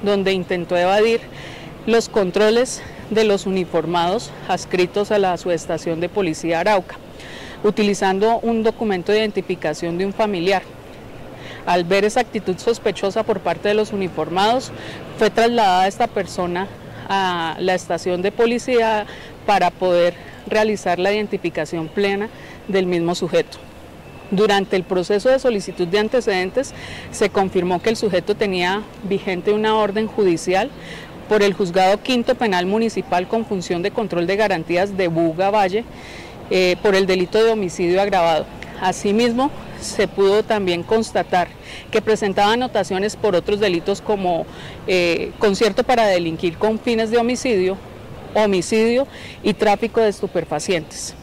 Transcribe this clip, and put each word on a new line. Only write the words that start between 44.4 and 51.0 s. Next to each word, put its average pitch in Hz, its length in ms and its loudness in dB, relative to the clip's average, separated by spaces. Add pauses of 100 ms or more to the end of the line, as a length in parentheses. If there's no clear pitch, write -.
eh, 175 540 0
concierto 208 440 2
para 233 220 4
delinquir 170 540 0
con 214 200 0
fines 226 300 0
de 233 80 2
homicidio, 233 600 0 (580)
homicidio 220 720 2 (340)
y 202 140 2
tráfico 214 460 2
de 214 80 6
estupefacientes. 165 1120 -4